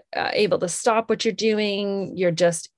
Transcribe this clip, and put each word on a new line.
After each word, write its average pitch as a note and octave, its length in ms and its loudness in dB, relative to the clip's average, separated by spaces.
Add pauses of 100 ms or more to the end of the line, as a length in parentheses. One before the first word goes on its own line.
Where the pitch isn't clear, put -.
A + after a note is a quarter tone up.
(160)
uh, - 180 -2
able F3+ 260 2
to F3 100 -2
stop A3 400 0
what A3 160 -2
you're A3 80 0
doing. G3+ 840 -2
You're F3 160 2
just E3+ 460 0